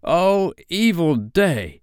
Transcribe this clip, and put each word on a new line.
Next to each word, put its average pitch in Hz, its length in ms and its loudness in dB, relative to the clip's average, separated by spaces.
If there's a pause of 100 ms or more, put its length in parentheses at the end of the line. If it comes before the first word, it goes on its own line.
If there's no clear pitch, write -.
Oh, 190 520 0 (160)
evil 170 480 0
day! 110 640 -2